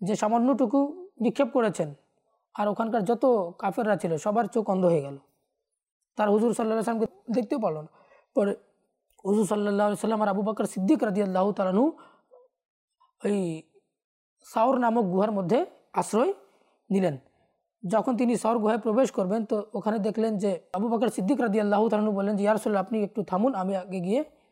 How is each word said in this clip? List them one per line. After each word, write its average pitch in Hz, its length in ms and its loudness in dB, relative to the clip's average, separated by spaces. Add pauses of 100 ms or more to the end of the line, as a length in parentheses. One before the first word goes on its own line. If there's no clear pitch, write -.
যে 196 140 -2
সামান্যটুকু 269 920 0 (120)
নিক্ষেপ 233 320 0
করেছেন, 180 420 -2 (600)
আর 208 140 -2
ওখানকার 220 360 -2
যত 233 540 2
কাফেররা 208 380 0
ছিল, 165 200 -2
সবার 208 280 0
চোখ 208 260 -2
অন্ধ 190 140 2
হয়ে 165 180 4
গেল, 139 160 -12 (1000)
তার 208 140 2
হুজুর 214 240 4
সাল্লাল্লাহু 226 360 -2
আলাইহি 226 100 -2
ওয়াসাল্লামকে - 320 -6
দেখতেও 247 260 -2
পারল 170 220 -2
না। 156 80 -16 (460)
পরে 202 200 2 (720)
হুজুর 208 220 2
সাল্লাল্লাহু 208 400 0
আলাইহি 208 120 0
ওয়াসাল্লাম 214 240 -2
আর 214 60 2
আবু 196 140 0
বকর 214 240 -2
সিদ্দিক 202 380 0
রাদিয়াল্লাহু 196 480 0
তাআলা 190 180 -2
আনহু 247 220 2 (1300)
ওই 180 380 -2 (920)
সাওর 254 240 4
নামক 233 260 2
গুহার 190 280 0
মধ্যে 208 340 0 (260)
আশ্রয় 254 420 0 (560)
নিলেন। 185 280 2 (720)
যখন 220 280 0
তিনি 240 200 2
সাওর 226 220 0
গুহায় 214 200 0
প্রবেশ 233 340 0
করবেন, 208 320 -2
তো 208 300 -4
ওখানে 220 240 -2
দেখলেন 214 400 -2
যে 185 220 -2 (120)
আবু 202 160 -2
বকর 233 200 0
সিদ্দিক 240 320 0
রাদিয়াল্লাহু 208 480 2
তাআলা 214 140 2
আনহু 214 140 0
বললেন 202 200 0
যে, 196 60 -2
"ইয়া 202 100 2
রাসূলুল্লাহ, 214 300 0
আপনি 214 200 -4
একটু 202 200 -4
থামুন, 214 320 0
আমি 190 220 -2
আগে 185 240 -6
গিয়ে 208 240 -2 (280)